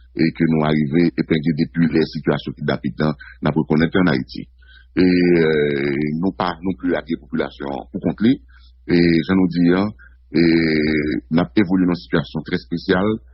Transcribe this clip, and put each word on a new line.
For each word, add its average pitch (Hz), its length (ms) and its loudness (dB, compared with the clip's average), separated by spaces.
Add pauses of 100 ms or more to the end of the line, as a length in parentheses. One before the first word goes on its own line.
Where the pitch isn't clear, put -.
(160)
et 80 160 0
que 85 160 -2
nous 78 160 0
arrivons 78 420 2
à 78 140 -2
épingler 78 340 -2
depuis 82 380 0
les 80 140 0
situations 73 460 -4
kidnappées 71 460 -6
dans, 78 160 -2 (280)
dans 73 100 0
pour 78 160 -2
connaître 117 320 0
en 90 100 2
Haïti. - 380 -6 (480)
Et, 87 60 2
euh, 78 920 2 (260)
nous 95 120 -2
pas 87 280 -4
non 92 180 -4
plus 87 160 -2
à 76 120 -4
la 82 140 -6
population 71 480 -8 (240)
pour 98 80 -10
contre 78 240 -2
lui. 135 180 2 (460)
Et 85 340 2
je 85 120 -4
nous 92 120 4
dis, 85 300 2
hein, 101 100 0 (460)
et 78 1000 0
n'a 85 240 2
évolué 92 320 4
dans 90 60 2
une 85 100 -4
situation 80 420 -4
très 90 140 -4
spéciale 90 480 0 (280)